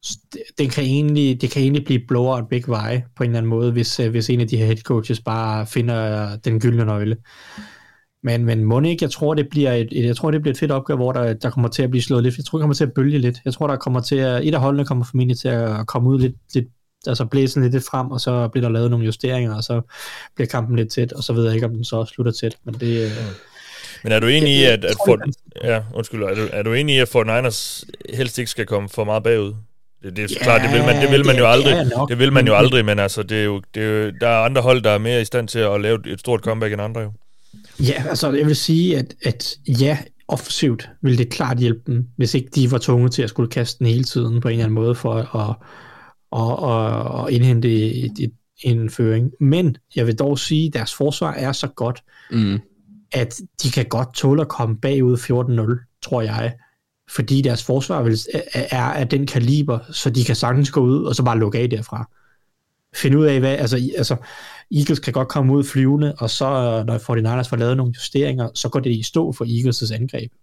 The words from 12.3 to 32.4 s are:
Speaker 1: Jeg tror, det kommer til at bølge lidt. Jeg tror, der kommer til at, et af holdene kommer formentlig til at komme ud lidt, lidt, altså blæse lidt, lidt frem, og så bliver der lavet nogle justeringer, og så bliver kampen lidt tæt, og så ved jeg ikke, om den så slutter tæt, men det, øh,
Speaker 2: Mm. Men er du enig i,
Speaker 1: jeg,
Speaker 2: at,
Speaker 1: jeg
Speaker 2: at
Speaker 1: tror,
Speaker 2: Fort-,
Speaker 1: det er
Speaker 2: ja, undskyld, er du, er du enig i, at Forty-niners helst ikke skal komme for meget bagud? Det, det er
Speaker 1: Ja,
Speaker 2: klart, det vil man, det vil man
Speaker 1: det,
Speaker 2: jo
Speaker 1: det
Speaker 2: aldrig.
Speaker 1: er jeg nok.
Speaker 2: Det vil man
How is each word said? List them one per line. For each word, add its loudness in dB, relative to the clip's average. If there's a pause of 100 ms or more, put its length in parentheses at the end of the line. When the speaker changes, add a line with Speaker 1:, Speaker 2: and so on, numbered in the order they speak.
Speaker 1:
Jeg -10
tror, -4
det 0
kommer 2
til 2
at -2
bølge 2
lidt. 0
Jeg -2
tror, -2
der 0
kommer -2
til -2
at, 0
et 0
af 2
holdene 2
kommer -2
formentlig 0
til -4
at -2
komme 0
ud 2
lidt, 0 (200)
lidt, 0 (400)
altså -2
blæse 0
lidt, 2
lidt 0
frem, -4
og -6
så 0
bliver -2
der 0
lavet 2
nogle 0
justeringer, -2
og -6
så -2 (540)
bliver -2
kampen -2
lidt 0
tæt, -2
og -10
så -4
ved 2
jeg 2
ikke, 0
om -4
den -6
så -4
slutter -2
tæt, -4
men -10
det, -2
øh, -4 (880)
Speaker 2:
Mm. -20
Men -2
er 4
du 0
enig 4
i, 6
Speaker 1:
jeg, 8
Speaker 2:
at, 2
Speaker 1:
jeg 0
Speaker 2:
at 0
Speaker 1:
tror, 0
Speaker 2:
Fort-, 6
Speaker 1:
det -4 (260)
er 0
Speaker 2:
ja, -2 (120)
undskyld, -6
er -2
du, -2
er -4
du -2
enig 2
i, 6
at 4
Forty-niners 0 (300)
helst -4
ikke -4
skal -4
komme -2
for -4
meget 0
bagud? 2 (480)
Det, -12
det -4
er -6 (100)
Speaker 1:
Ja, -6
Speaker 2:
klart, 6
det 2
vil 4
man, 4
det 4
vil 6
man 6
Speaker 1:
det, 4
Speaker 2:
jo 6
Speaker 1:
det 8
Speaker 2:
aldrig. 6
Speaker 1:
er 4
jeg 0 (100)
nok. 0
Speaker 2:
Det -2
vil 4
man 6